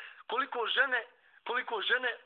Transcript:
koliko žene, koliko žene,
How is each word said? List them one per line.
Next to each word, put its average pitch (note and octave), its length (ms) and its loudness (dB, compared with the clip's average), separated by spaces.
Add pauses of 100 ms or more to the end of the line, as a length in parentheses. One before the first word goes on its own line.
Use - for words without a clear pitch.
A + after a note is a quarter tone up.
(260)
koliko B3 400 -2
žene, B3 380 2 (420)
koliko A#3 360 -2
žene, A#3 440 2